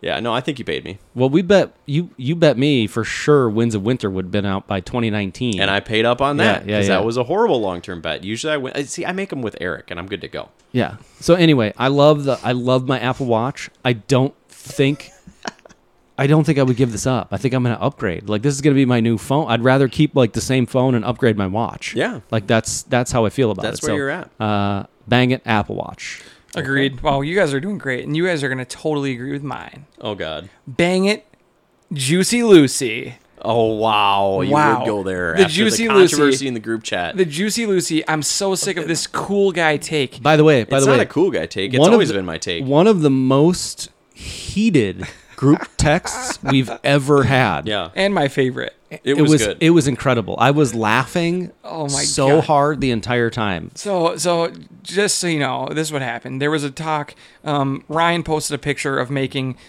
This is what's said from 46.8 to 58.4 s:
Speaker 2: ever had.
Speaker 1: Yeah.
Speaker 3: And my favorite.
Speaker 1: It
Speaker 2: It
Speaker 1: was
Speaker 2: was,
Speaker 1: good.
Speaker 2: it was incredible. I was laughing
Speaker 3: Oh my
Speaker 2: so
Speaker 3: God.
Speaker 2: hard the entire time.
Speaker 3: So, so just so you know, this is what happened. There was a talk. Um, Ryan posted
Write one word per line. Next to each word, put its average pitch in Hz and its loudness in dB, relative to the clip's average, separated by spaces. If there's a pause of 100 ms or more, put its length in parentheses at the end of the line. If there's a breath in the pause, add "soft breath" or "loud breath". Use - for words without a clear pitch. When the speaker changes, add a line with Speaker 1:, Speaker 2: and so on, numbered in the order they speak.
Speaker 2:
ever 139 4
had. 107 2
Speaker 1:
Yeah. 101 -4
Speaker 3:
And 196 0
my 151 0
favorite. 127 -2 (160)
Speaker 1:
It 156 -16
Speaker 2:
It 139 2
Speaker 1:
was 151 6
Speaker 2:
was, 117 4
Speaker 1:
good. 95 -4
Speaker 2:
it 160 4
was 160 4
incredible. 117 -2
I 127 4
was 143 2
laughing 147 0 (140)
Speaker 3:
Oh 160 -8
my 143 -2
Speaker 2:
so 139 0
Speaker 3:
God. 160 4
Speaker 2:
hard 147 2
the 135 0
entire 117 0
time. 92 -4
Speaker 3:
So, 180 -2
so 170 -2 (320)
just 190 -2
so - -4
you 160 -2
know, 131 -4
this 151 -4
is 151 -8
what 143 -4
happened. 131 -8
There 147 0
was 156 0
a 143 -6
talk. 151 -6 (280 soft breath)
Um, 139 -2
Ryan 165 0
posted 151 -4